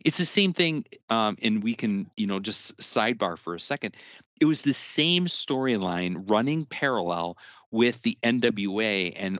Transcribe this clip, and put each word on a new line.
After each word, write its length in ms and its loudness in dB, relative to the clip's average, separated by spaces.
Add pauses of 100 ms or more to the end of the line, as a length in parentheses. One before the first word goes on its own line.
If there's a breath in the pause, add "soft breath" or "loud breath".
it's 140 2
the 60 2
same 280 4
thing. 320 0 (240)
Um, 320 0
and 220 0
we 120 0
can, 420 -4
you 100 -2
know, 120 -2
just 380 -2
sidebar 600 0
for 180 -8
a 40 -6
second. 360 -4 (440 loud breath)
It 60 4
was 160 2
the 140 2
same 500 2
storyline 1040 -2
running 380 2
parallel 720 -4 (340 loud breath)
with 320 2
the 200 -2
N 180 2
W 400 0
A 320 0
and 260 -6